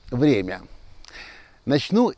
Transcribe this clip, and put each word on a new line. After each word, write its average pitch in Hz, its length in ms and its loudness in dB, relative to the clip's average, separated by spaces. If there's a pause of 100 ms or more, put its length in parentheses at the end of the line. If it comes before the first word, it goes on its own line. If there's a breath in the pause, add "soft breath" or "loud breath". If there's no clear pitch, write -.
(120)
время. 104 500 0 (1040 loud breath)
Начну 165 520 2